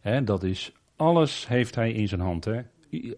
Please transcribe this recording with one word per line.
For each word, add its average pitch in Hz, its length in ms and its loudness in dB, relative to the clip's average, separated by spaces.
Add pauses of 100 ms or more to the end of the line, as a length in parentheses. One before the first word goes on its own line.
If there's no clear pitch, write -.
Hè, 123 240 0
dat 101 180 2
is, 95 300 -4 (240)
alles 160 520 2
heeft 123 260 0
hij 113 180 0
in 107 160 0
zijn 92 120 -2
hand, 87 240 -2
hè. 113 160 -2 (320)
I-, 117 260 -8